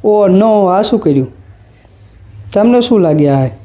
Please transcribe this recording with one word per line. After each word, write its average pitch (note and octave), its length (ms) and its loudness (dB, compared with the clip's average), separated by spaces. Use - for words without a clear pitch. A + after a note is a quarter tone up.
ઓ G#3 240 2
નો, G#3 380 2
આ F#3 160 0
શું A3 180 -2
કર્યું? C#3 280 -2
તમને A#3+ 280 2
શું A#3+ 200 0
લાગે D3+ 280 0
આ? C3+ 200 0